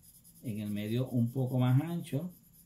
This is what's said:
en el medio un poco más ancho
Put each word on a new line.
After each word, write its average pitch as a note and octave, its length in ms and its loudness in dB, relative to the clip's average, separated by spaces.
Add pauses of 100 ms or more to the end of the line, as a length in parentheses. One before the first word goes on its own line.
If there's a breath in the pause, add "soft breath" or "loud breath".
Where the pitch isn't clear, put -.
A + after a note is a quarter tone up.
(420)
en G#2+ 180 -6
el G#2 100 -4
medio G#2+ 380 -2
un A#2 240 2
poco C3 260 0
más B2+ 240 6
ancho E3+ 500 -4 (340)